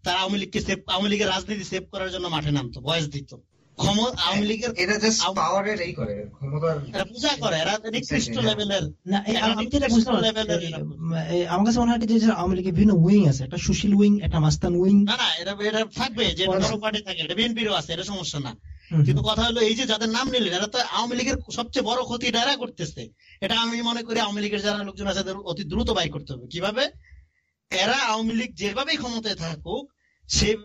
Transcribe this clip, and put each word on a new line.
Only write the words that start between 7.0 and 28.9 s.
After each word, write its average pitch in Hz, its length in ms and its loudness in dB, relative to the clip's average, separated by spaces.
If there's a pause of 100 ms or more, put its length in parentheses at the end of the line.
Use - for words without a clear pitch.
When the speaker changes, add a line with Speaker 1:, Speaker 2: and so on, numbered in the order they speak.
Speaker 1:
পূজা 240 240 -4 (100)
করে, 190 180 0
এরা 185 220 0 (120)
নিকৃষ্ট 277 220 -4
Speaker 2:
Exactly, 233 280 -2
হ্যাঁ। 214 140 2
Speaker 1:
লেভেলের, 196 360 -2 (140)
Speaker 3:
না, 196 220 0
এই 226 80 0
Speaker 1:
এরা 220 100 0
Speaker 3:
আমি 220 220 0
তো 285 100 -2
এটা 277 100 2
Speaker 1:
নিকৃষ্ট 226 60 2
Speaker 3:
বুঝতে 233 180 4
পারছি। 226 140 2
Speaker 1:
লেভেলের 214 340 0
Speaker 3:
এই, 175 80 -4
Speaker 1:
এরা। 160 100 -6
Speaker 3:
উম, 151 360 -6
এই, 165 340 0
আমার 180 180 2
কাছে 233 140 4
মনে 233 120 4
হয় 226 160 0
কি 226 120 4
যে 220 120 6
আওয়ামী 180 240 0
লীগের 185 180 -2
বিভিন্ন 202 200 6
উইং 180 360 8
আছে, 131 140 2
একটা 147 140 -6
সুশীল 202 360 2
উইং, 208 280 6
একটা 160 180 2
মাস্তান 156 360 4
উইং। 196 280 8
Speaker 1:
না, 202 80 2
না, 226 240 0
এরা, 175 160 -6
এরা 214 340 0
থাকবে 214 480 -2
যে 175 120 0
Speaker 3:
পরে- 190 160 2
Speaker 1:
বড় 214 180 0
পার্টি 214 220 -2
থাকে, 180 200 -8
এটা 160 140 -4
বিএনপিরও 226 380 0
আছে, 165 200 -2
এটা 180 100 -6
সমস্যা 180 360 -6
না। 120 160 -8 (360)
Speaker 3:
হুম, 151 140 6
Speaker 1:
কিন্তু 139 160 2
Speaker 3:
হুম। 214 100 0
Speaker 1:
কথা 214 100 2
হলো 233 200 2
এই 220 140 4
যে 254 100 -2
যাদের 220 240 0
নাম 254 220 0
নিলেন, 214 220 0
এরা 196 140 -2
তো 247 120 -4
আওয়ামী 233 360 -2
লীগের 254 200 0 (160)
সবচেয়ে 233 340 -4
বড় 247 180 0
ক্ষতি 240 240 -4
এটা 233 160 0
এরা 277 120 2
করতেছে। 151 540 -10 (320)
এটা 220 200 0
আমি 233 200 -2
মনে 233 220 -2
করি 233 160 -2
আওয়ামী 208 220 -2
লীগের 202 200 -2
যারা 208 220 -2
লোকজন 202 240 -8
আছে, 190 120 -2
এদের 190 160 -4
অতি 185 280 -8
দ্রুত 214 260 -2
বাইর 170 220 0
করতে 147 220 -10
হবে। 123 140 -14
কিভাবে? 214 440 -2 (800)
এরা 202 260 2
আওয়ামী 226 340 0
লীগ 226 220 -2
যেভাবেই 226 420 -2